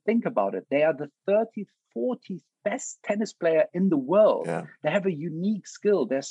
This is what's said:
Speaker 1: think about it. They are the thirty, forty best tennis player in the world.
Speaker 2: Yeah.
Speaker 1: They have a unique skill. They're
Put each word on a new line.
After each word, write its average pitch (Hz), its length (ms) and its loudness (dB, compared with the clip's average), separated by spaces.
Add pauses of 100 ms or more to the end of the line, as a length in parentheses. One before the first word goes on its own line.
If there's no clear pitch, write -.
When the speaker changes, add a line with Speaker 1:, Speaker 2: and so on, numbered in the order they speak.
Speaker 1:
think 226 200 0
about 104 280 -2
it. 92 160 -8
They 143 140 2
are 160 100 2
the 143 160 -10 (160)
thirty, 208 400 -2 (280)
forty 233 480 -6 (240)
best 214 380 -6
tennis 208 280 -2
player 165 420 2
in 185 140 2
the 165 100 4
world. 139 480 4
Speaker 2:
Yeah. 85 200 -2 (180)
Speaker 1:
They 156 80 0
have 196 140 0
a 190 80 0
unique 160 520 -4
skill. 190 400 0
They're 135 260 -2